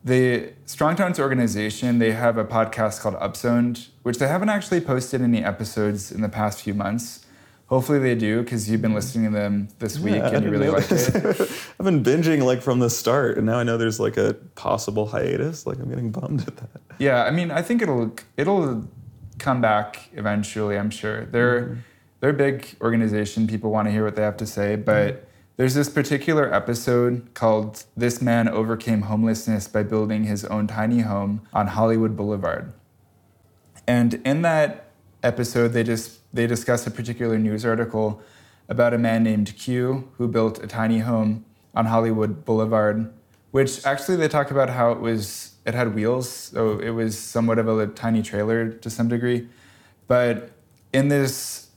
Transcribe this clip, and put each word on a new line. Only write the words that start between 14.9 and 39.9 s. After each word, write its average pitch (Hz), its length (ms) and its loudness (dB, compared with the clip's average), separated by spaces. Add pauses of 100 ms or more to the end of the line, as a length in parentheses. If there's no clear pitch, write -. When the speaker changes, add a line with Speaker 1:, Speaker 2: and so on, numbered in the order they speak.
Speaker 2:
hiatus. 123 600 -4
Like, - 140 -6
I'm 123 100 -8
getting 123 200 -4
bummed 139 360 -4
at 127 120 -12
that. - 220 -18 (180)
Speaker 1:
Yeah, 131 260 4
I 123 60 2
mean, 170 200 -2
I 147 120 -2
think 233 200 0
it'll, 120 320 0 (240)
it'll 147 460 0 (540)
come 127 220 0
back 107 540 0
eventually, 104 640 -2
I'm 104 120 -2
sure. 107 360 -6
They're, 120 360 2
Speaker 2:
Mm-hmm. 120 120 -8 (460)
Speaker 1:
they're 139 100 2
a - 40 0
big 139 320 0 (140)
organization. 110 680 0
People 107 240 -2
wanna 107 200 0
hear 107 140 0
what 107 120 -2
they 107 60 0
have 104 160 0
to 110 80 -6
say, 101 300 -2
but 104 380 2
Speaker 2:
Mm-hmm. - 40 -12 (380)
Speaker 1:
there's 127 180 2
this 143 140 2
particular 147 640 0
episode 120 680 0 (100)
called 107 520 0 (120)
This 120 240 0
Man 117 280 2
Overcame 110 540 -2
Homelessness 110 680 0
by 107 160 0
Building 107 400 0
His 104 200 -4
Own 107 220 -2
Tiny 113 340 0
Home 104 400 -2 (120)
on 101 160 0
Hollywood 113 480 2
Boulevard. 101 560 -4 (1120)
And 120 280 2 (100)
in 147 180 0
that 156 440 2 (360)
episode, 117 460 0
they 117 160 0
just, 113 360 -4 (140)
they 117 120 2
discuss 117 400 0
a 110 40 -6
particular 113 480 -2
news 107 260 0
article 113 560 0 (480)
about 120 260 2
a 117 40 0
man 113 240 2
named 110 340 0
Q 127 600 -2